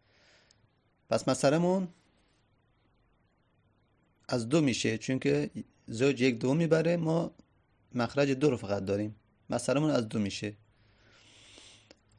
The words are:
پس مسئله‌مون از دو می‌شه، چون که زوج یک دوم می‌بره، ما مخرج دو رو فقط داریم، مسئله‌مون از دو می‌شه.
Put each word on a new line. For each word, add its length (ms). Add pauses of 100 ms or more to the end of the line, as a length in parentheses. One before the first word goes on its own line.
(1080)
پس 180
مسئله‌مون 600 (2500)
از 220
دو 120
می‌شه، 360
چون 220
که 300 (380)
زوج 340
یک 180
دوم 180
می‌بره، 400
ما 340 (640)
مخرج 360
دو 200
رو 80
فقط 280
داریم، 300 (340)
مسئله‌مون 400
از 200
دو 100
می‌شه. 340 (1600)